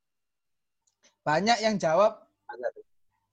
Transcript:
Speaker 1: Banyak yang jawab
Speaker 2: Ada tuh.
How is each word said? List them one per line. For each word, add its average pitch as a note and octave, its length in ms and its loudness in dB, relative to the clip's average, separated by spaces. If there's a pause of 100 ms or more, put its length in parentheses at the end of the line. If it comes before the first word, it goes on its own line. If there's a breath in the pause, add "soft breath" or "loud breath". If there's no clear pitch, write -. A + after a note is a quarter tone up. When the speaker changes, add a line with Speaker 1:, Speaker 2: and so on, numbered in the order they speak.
(1200 soft breath)
Speaker 1:
Banyak F#3+ 400 0
yang A3 160 0
jawab F#3 400 2 (320)
Speaker 2:
Ada - 200 -12
tuh. - 140 -18 (480)